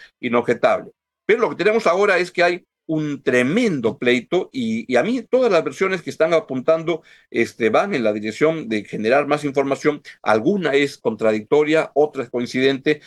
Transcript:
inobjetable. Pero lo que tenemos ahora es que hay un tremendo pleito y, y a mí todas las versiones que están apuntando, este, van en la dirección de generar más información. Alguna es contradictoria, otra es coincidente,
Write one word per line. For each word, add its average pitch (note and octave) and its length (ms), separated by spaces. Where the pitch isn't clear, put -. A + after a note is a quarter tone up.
inobjetable. A#2 720
Pero A3+ 160
lo F3 80
que C3 60
tenemos G#3+ 300
ahora F#3 300
es F3 140
que F3 120
hay F3+ 220
un D3+ 340
tremendo C3 760
pleito B2+ 540
y, A#2 400
y A#2+ 40
a B2+ 80
mí A#3 180
todas A#3+ 300
las D#3+ 100
versiones E3+ 400
que D3 80
están E3 240
apuntando, D#3+ 680
este, A#2 400
van G3 240
en C3 80
la G#2+ 100
dirección A#2+ 560
de G#2+ 140
generar A#2+ 460
más D3 160
información. C#3 580
Alguna C#3 520
es C#3 240
contradictoria, A2+ 960
otra C#3 300
es - 60
coincidente, C3 760